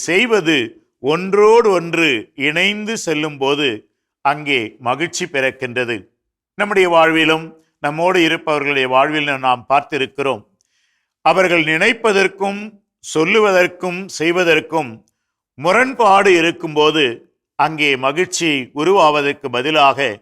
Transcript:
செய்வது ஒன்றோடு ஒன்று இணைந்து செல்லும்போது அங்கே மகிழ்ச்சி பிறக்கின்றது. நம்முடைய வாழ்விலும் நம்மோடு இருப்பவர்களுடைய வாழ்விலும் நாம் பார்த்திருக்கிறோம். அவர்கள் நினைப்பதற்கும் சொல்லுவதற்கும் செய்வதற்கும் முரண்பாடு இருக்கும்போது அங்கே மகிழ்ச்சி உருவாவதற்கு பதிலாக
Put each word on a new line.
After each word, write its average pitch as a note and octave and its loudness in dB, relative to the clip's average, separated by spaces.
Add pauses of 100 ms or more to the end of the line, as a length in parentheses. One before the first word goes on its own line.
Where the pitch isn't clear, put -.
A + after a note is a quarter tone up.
செய்வது F#3 0 (560)
ஒன்றோடு G#3 4 (100)
ஒன்று E3 -2 (400)
இணைந்து G3+ -4 (100)
செல்லும்போது D3 -2 (580)
அங்கே C#3+ -2 (300)
மகிழ்ச்சி D#3+ -6
பிறக்கின்றது. B2 -4 (600)
நம்முடைய G3 0
வாழ்விலும் D#3+ 2 (400)
நம்மோடு E3+ 0
இருப்பவர்களுடைய D3 -2
வாழ்விலும் C#3+ 0
நாம் B2 0
பார்த்திருக்கிறோம். C3+ -2 (840)
அவர்கள் E3+ 2
நினைப்பதற்கும் G3 0 (520)
சொல்லுவதற்கும் F#3 0 (160)
செய்வதற்கும் D#3+ 0 (640)
முரண்பாடு G3+ 2 (100)
இருக்கும்போது D#3 0 (540)
அங்கே D3 0 (140)
மகிழ்ச்சி E3+ -2 (300)
உருவாவதற்கு D3+ 2 (100)
பதிலாக C#3 2 (100)